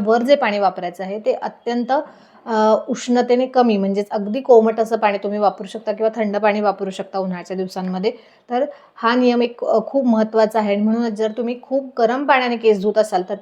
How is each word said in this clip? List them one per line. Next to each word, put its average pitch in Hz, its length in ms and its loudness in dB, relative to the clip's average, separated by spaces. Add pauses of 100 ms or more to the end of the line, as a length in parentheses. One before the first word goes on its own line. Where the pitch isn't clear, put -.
वर 226 180 2
जे 269 140 4
पाणी 220 240 0
वापरायचं 185 440 -2
आहे, 196 160 -8
ते 233 140 -2
अत्यंत, 240 580 -6 (540)
अ, 220 300 2 (120)
उष्णतेने 247 580 0
कमी, 247 320 2
म्हणजेच 196 340 -2
अगदी 214 300 -4
कोमट 226 380 6
असं 220 180 0
पाणी 208 200 0
तुम्ही 202 220 -4
वापरू 196 280 0
शकता 214 240 -8
किंवा 220 280 -2
थंड 208 180 -2
पाणी 208 240 0
वापरू 196 280 0
शकता 190 300 -8
उन्हाळ्याच्या 185 380 -6
दिवसांमध्ये. 185 540 -4 (380)
तर 247 160 0 (300)
हा 233 200 0
नियम 247 260 2
एक, 233 240 -4
अ, - 220 2
खूप 269 180 0
महत्त्वाचा 220 540 2
आहे 208 140 0
आणि 208 100 0
म्हणूनच 226 280 0
जर 214 200 -2
तुम्ही 240 300 -6
खूप 269 380 -6
गरम 247 280 2
पाण्याने 254 300 2
केस 220 240 2
धुत 208 160 0
असाल, 185 320 0
तर 202 120 -6